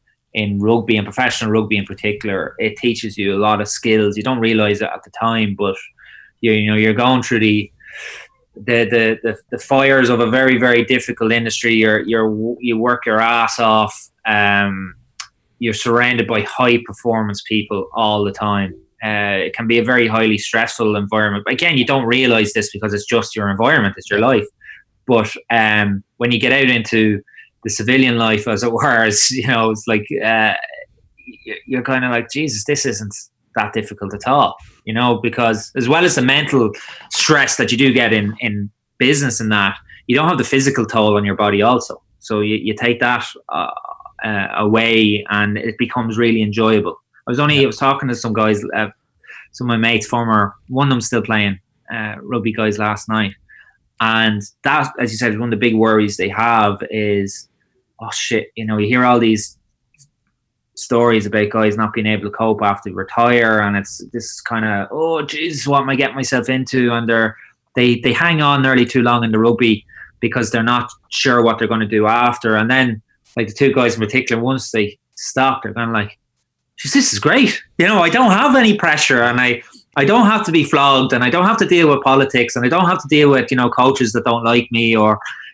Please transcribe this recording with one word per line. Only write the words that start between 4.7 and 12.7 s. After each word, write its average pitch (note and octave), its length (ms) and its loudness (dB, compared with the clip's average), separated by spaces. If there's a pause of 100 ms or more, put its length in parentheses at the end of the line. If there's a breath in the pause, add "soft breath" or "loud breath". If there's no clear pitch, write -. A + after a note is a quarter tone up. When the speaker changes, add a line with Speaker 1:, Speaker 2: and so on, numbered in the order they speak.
Speaker 1:
it - 100 -4
at - 120 -10
the - 60 -20
time, A2+ 460 -2
but G2 200 -4 (640 loud breath)
you, A2+ 120 2
you G#2+ 180 0
know, G#2+ 60 2
you're G#2+ 180 4
going B2 280 2
through A#2+ 180 -2
the, G#2 320 0 (840 loud breath)
the, A#2 280 0
the, A2 380 2
the, A2 160 -4 (120)
the A#2+ 80 -8
fires C3+ 520 2
of A#2+ 100 2
a A#2 60 2
very, C3 320 2
very A#2+ 260 2
difficult A#2 480 -2
industry. A#2 420 -2
You're, A2 260 4
you're, A2 600 -2
you A#2+ 160 -2